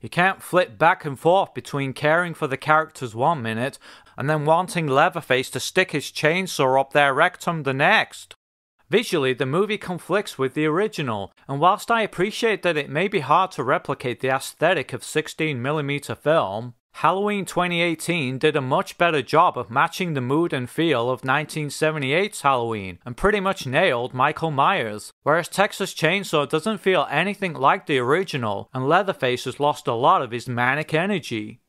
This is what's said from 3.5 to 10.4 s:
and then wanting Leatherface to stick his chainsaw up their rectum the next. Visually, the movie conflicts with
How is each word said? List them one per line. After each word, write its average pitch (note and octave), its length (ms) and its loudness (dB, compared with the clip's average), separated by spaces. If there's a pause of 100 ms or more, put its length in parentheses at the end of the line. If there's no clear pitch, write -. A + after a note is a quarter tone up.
and C3 100 -4
then D3+ 180 0
wanting E3 420 2
Leatherface C#3 640 2
to C3 80 -4
stick - 320 0
his C#3+ 140 -4
chainsaw D3+ 760 2
up C3+ 140 -2
their C#3+ 200 4
rectum E3 500 0
the C3 100 -2
next. D#3+ 600 0 (560)
Visually, D3+ 440 0
the B2+ 120 -2
movie G3 320 -2
conflicts F#3 640 -6
with C3 160 -2